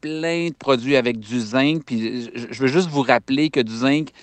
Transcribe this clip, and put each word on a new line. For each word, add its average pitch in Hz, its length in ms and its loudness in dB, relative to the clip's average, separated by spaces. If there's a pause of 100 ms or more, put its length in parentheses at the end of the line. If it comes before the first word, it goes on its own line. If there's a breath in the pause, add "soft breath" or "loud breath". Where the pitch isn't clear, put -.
plein 165 480 -4
de 156 40 -8
produits 135 440 2
avec 120 220 2
du 110 200 -4
zinc. 135 440 0
Puis 117 520 -4
je, 117 160 -8
je 120 100 -6
veux 135 60 4
juste 170 220 2
vous 143 120 0
rappeler 135 480 2
que 147 120 0
du 113 140 -2
zinc, 139 340 0 (140 loud breath)